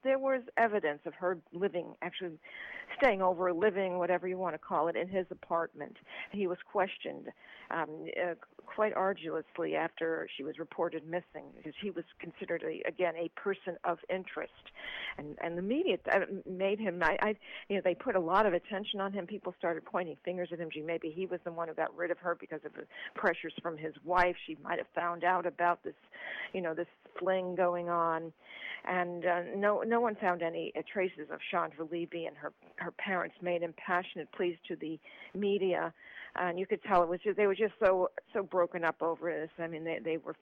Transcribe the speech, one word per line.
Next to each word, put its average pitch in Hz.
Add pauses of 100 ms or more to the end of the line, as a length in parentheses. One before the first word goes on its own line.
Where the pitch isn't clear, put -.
there 269
was 269 (160)
evidence 202
of 156
her 180 (160)
living, 175
actually 175 (680)
staying 208
over, 185
living, 185
whatever 180
you 185
want 180
to 156
call 165
it, 165
in 156
his 190
apartment. - (360)
He 196
was 180 (120)
questioned, - (420)
um, 160 (340)
uh, 175 (320)
quite 214
arduously 165
after 160
she 135
was 151
reported 160
missing, 170 (100)
because 151
he 208
was 170 (160)
considered, 170
a, -
again, 170
a 165 (100)
person 190
of 170 (120)
interest. 180 (640)
And, 147
and 170
the 175
media, 247 (160)
uh, 196 (260)
made 196
him, 180
I, -
I, 214 (340)
you 202
know, 185
they 180
put 226
a 185
lot 180
of 196
attention 196
on 196
him. 180
People 185
started 170
pointing 175
fingers 180
at 165
him. 165
Gee, 156
maybe 165
he 175
was 175
the 170
one 165
who 156
got 160
rid 170
of 175
her 175
because 160
of 147
the - (300)
pressures 170
from 165
his 156 (100)
wife. 175 (100)
She 160
might 170
have -
found 170
out 180
about 175
this, - (580)
you 190
know, 160
this 170 (320)
fling 180
going 175
on. 165 (560)
And, 175
uh, 175 (160)
no, 208
no 233
one 226
found 175
any, 165
uh, 165 (100)
traces 180
of 156 (100)
Chandra 165
Levy, 170
and 147
her, - (240)
her 170
parents 185
made 175
impassioned 175
pleas 175 (120)
to 165
the 160 (360)
media. 185 (460)
And 175
you 190
could 196
tell 185
it 165
was 175
just, 202
they 208
were 196
just 202 (100)
so, 185 (220)
so 208
broken 175
up 160
over 165
this. 156
I 165
mean, 160
they, 165
they 160
were -